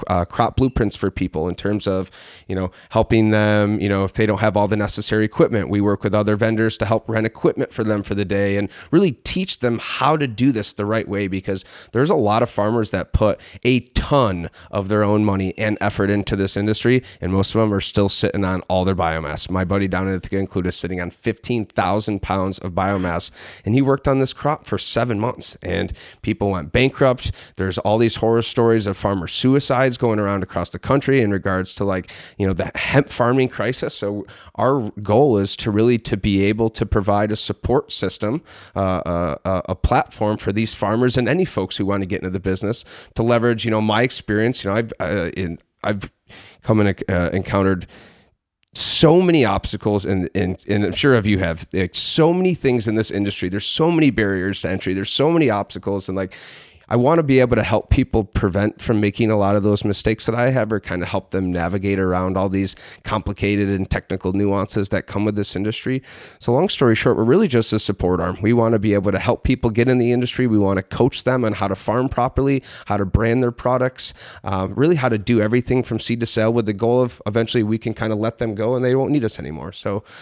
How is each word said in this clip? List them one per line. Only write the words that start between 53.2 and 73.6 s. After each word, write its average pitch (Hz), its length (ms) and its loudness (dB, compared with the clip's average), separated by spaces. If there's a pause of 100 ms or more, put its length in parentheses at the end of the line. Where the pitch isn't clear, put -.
there's 101 160 -4
so 160 260 2
many 160 200 4
barriers 98 500 0
to 87 80 -2
entry, 92 240 -2
there's 95 160 -2
so 143 220 2
many 160 180 4
obstacles, 101 580 -4
and, 95 80 -6
like, 95 180 -4 (560)
I - 80 2
wanna 156 260 4
be 135 160 4
able 120 160 4
to 107 80 2
help 98 260 -2
people 113 360 2
prevent 101 560 0
from 110 180 0
making 104 320 2
a 107 60 2
lot 101 180 2
of 101 80 2
those 104 220 2
mistakes 110 400 -2
that 110 100 -2
I 123 140 2
have, 113 240 0
or 101 80 -2
kinda 90 240 -6
help - 260 -6
them 95 180 -2
navigate 92 500 -2
around 92 360 0
all 95 140 0
these 98 260 -2 (300)
complicated 101 640 -2
and 98 200 -2
technical - 440 -4
nuances 98 560 0
that - 180 -4
come 101 160 -4
with 104 140 0
this 101 180 -4
industry. 110 480 -4 (360)
So - 120 -2
long 147 160 4
story 120 280 4
short, 123 200 4
we're 110 80 2
really 175 240 6
just 120 240 2
a 107 80 2
support 90 400 0
arm. 87 220 -4
We 107 100 2
wanna 117 260 4
be 104 160 2
able 101 200 2
to 92 60 -2
help - 260 -2
people 123 240 0
get 117 180 2
in 127 120 4
the 120 120 2
industry. 123 360 0
We 107 100 4
wanna 98 260 2
coach - 400 0
them 127 220 0
on 107 80 -2
how 101 160 -2
to 95 80 -2
farm 127 320 -2
properly, 131 520 0 (260)
how 104 100 0
to 101 80 -2
brand 117 360 2
their 120 120 0
products, 127 600 -2 (300)